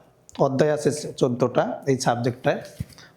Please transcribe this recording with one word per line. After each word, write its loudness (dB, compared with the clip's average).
অধ্যায় 2
আছে -2
চোদ্দোটা 0
এই 2
সাবজেক্টটায়, 0